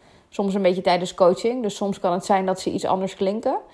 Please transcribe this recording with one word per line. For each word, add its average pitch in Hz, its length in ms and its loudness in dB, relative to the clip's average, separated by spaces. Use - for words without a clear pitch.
soms 202 240 -2
een 202 80 0
beetje 180 200 2
tijdens 180 320 0
coaching. 226 500 2
Dus 208 120 -4
soms 196 240 -4
kan 185 120 0
het 185 140 -2
zijn 190 200 2
dat 185 140 -2
ze - 100 -6
iets - 160 -4
anders 185 300 -2
klinken. 220 420 -2